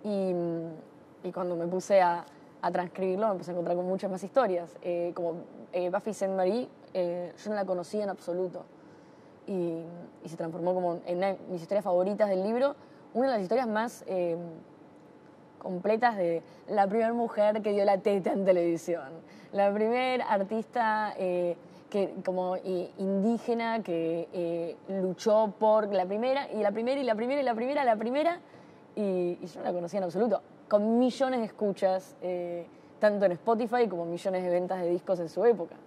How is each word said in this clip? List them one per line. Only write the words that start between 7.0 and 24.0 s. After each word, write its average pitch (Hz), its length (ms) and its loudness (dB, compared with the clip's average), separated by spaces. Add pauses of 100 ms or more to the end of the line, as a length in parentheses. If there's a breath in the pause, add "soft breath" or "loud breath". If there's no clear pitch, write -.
yo 208 60 -8
no 214 60 -2
la 202 100 -2
conocía 185 380 -4
en 202 60 -2
absoluto. 180 540 -6 (840 loud breath)
Y, 170 340 -2 (420)
y 175 60 -12
se 160 80 -14
transformó 170 360 -2
como 175 320 0
en 175 120 -2
una 190 100 2
de 190 100 -2 (120)
mis 180 120 -6
historias 202 220 0
favoritas 196 460 2
del 190 140 2
libro, 247 320 0 (380 loud breath)
una 247 140 2
de 262 60 2
las 214 100 0
historias 226 240 0
más, 220 400 -2
eh, 175 300 0 (1200)
completas 208 580 0
de 170 260 0 (240 loud breath)
la 202 200 4
primera 226 260 2
mujer 220 480 2
que 208 100 0
dio 202 140 2
la 202 120 6
teta 202 360 2
en 196 120 0
televisión, 170 640 2 (420 loud breath)
la 202 220 4
primer 247 480 2
artista, 214 960 0
eh, 175 400 0 (320 loud breath)
que, 196 240 0 (120)
como, 185 320 -2
eh, 185 400 -4
indígena 226 840 0
que, 165 520 -2